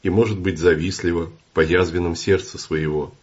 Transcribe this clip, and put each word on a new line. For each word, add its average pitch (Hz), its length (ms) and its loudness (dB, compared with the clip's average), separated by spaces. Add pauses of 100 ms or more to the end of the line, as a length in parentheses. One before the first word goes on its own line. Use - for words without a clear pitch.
и, 95 40 0
может 107 300 2
быть, 87 220 -4
завистлива 85 720 0 (200)
по - 60 0
язвинам 87 560 2
сердца - 440 -2
своего. 76 540 -4 (100)